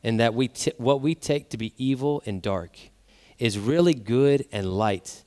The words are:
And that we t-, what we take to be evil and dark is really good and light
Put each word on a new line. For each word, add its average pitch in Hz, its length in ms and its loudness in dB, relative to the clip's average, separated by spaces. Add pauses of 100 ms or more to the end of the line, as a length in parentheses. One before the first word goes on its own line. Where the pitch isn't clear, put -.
And 113 160 0
that 117 140 4
we 123 160 0
t-, - 280 -4
what 131 240 0
we 160 140 0
take - 340 -4
to - 80 -10
be 110 200 -6
evil 135 480 -2
and 98 160 -6
dark 92 360 -6 (640)
is 110 180 0
really 160 360 2
good 135 580 2
and 95 260 -2
light 104 500 -2